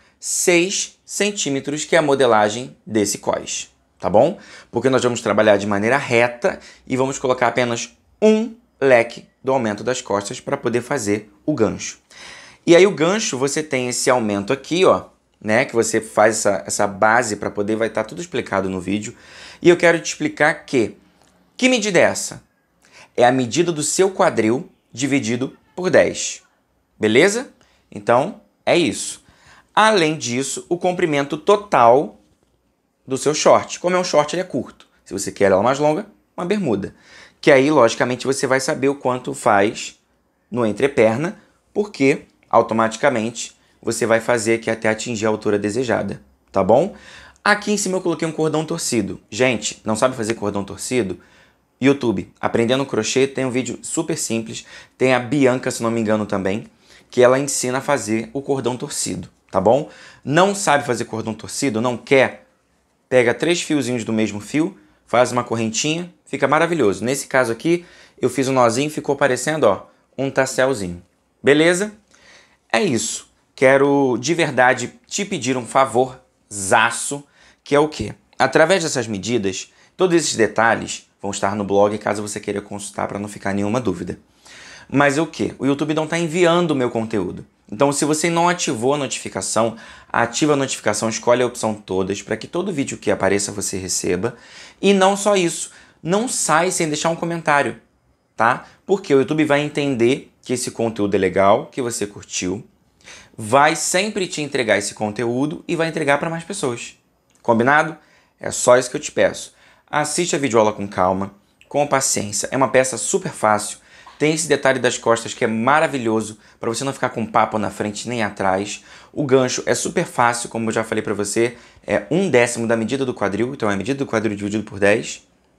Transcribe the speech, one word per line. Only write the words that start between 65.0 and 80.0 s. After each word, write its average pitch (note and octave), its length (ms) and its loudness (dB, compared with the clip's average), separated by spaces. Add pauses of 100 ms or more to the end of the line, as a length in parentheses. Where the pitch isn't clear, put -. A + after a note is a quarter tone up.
faz A#2 260 2
uma B2 120 0
correntinha, D3 680 -4 (140)
fica C#3 220 -2
maravilhoso. C#3+ 580 2
Nesse C#3 220 -4
caso B2+ 240 0
aqui, E3+ 340 -2 (340)
eu C3 80 0
fiz B2 200 -2
um C3+ 60 0
nozinho, B2 360 2
ficou D3 260 -4
parecendo, C#3 520 0
ó, F#2+ 180 0 (320)
um C3+ 140 -4
tasselzinho. B2+ 680 -2 (440)
Beleza? E3+ 500 4 (800)
É A3+ 80 2
isso. - 480 -2 (260)
Quero, C3+ 640 4
de B2 160 -2
verdade, B2+ 720 0
te - 180 -6
pedir C3 320 -4
um B2 100 -6
favorzaço, A#2 1600 -2 (400)
que C#3+ 120 -2
é C#3+ 40 6
o D3+ 80 2
quê? A2 280 -10 (220)
Através D#3+ 460 4
dessas C3+ 220 -4
medidas, G2 680 -4 (240)
todos F3+ 220 2